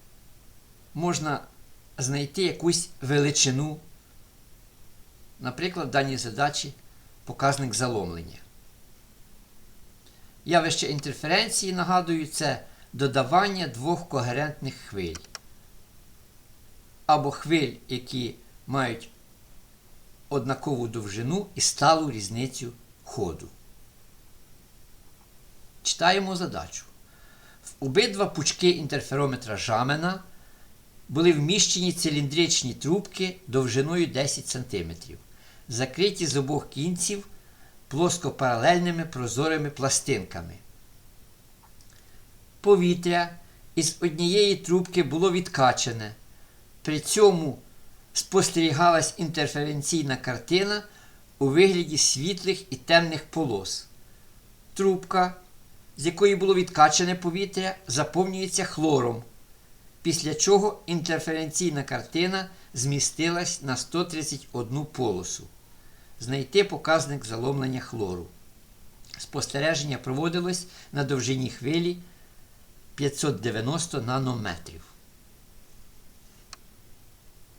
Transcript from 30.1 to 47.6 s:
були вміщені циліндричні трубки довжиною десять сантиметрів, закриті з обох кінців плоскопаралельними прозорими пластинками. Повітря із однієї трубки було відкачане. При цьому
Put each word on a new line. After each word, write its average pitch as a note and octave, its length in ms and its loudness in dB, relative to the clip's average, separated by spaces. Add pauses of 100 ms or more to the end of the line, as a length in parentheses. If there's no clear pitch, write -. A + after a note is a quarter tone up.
були E3 240 6
вміщені F3 600 2
циліндричні D3 800 0
трубки F3+ 640 -2 (100)
довжиною C3+ 600 2
десять C3 400 -4
сантиметрів, F2 720 -8 (520)
закриті D#3+ 580 0
з B2 80 -2
обох C#3 340 -2
кінців F3+ 580 -4 (600)
плоскопаралельними E3 1160 2
прозорими C#3+ 640 0
пластинками. G2+ 840 -2 (2000)
Повітря F3 760 4 (380)
із D3+ 240 0
однієї F3 560 4
трубки F3 480 2
було E3 280 2
відкачане. A#2+ 840 2 (640)
При D3+ 180 -2
цьому E3+ 600 4 (540)